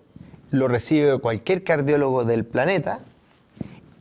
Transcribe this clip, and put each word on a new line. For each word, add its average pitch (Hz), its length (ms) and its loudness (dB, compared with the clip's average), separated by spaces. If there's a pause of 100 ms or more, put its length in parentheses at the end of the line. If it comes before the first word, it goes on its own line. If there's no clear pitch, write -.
(520)
lo 131 160 2
recibe 139 520 2
cualquier 127 440 -2
cardiólogo 143 600 0
del 113 180 0
planeta, 156 560 -2 (1000)